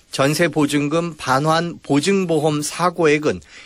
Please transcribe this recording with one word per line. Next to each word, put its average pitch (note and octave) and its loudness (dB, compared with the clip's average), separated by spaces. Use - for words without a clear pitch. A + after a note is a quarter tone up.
전세 D3+ 0
보증금 D3+ 0
반환 D#3 -2
보증보험 D#3 0
사고액은 D3+ 0